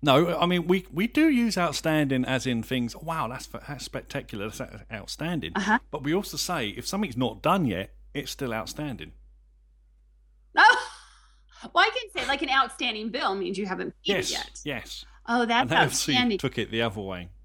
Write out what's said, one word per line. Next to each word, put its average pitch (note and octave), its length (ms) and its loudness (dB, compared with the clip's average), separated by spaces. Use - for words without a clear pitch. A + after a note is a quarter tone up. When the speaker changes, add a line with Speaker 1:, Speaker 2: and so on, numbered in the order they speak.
Speaker 1:
No, D3+ 360 6
I F3 100 4
mean, F3+ 200 2
we, F#3 240 2
we F#3+ 160 0
do D#4 220 4
use A#3 260 2
outstanding D3+ 680 2
as C3 220 0
in A#2 160 0
things, A#2+ 320 -2
"Wow, D#3+ 320 -6
that's, C3+ 180 -10
that's B2+ 400 -12
spectacular, A2+ 640 -8
that's - 100 -14
outstanding." A#2+ 640 -6
Speaker 2:
Uh-huh. G#3 220 2
Speaker 1:
But D3 120 -6
we D3 120 0
also G3 200 -2
say, D3 340 -2
if - 180 -8
something's F#3+ 280 -2
not B2 280 -2
done F3 240 4
yet, F#2+ 260 -2
it's - 160 -6
still B2+ 240 -6
outstanding. A2+ 560 -8
Speaker 2:
Oh, A#4+ 300 8
<laughs> - 440 -20
well, F4+ 120 8
I A4 60 2
can A#4 180 -6
say, B3 40 -4
like, C#4 140 -2
an D4 80 -4
outstanding A#3 600 0
bill A#3 260 -2
means F#3+ 240 -4
you G#3 80 -4
haven't F3+ 240 -6
paid G3 120 0
Speaker 1:
Yes, - 160 -2
Speaker 2:
it - 20 -4
yet. - 320 -10
Speaker 1:
yes. - 400 -8
Speaker 2:
Oh, A#3+ 180 2
that's A#3 260 2
Speaker 1:
And B3 80 6
A G3 40 8
F C#3+ 100 0
C - 200 0
Speaker 2:
outstanding. B3 260 2
Speaker 1:
took - 180 -2
it G2+ 140 -2
the A2+ 100 0
other G#2+ 200 -2
way. F2+ 280 -8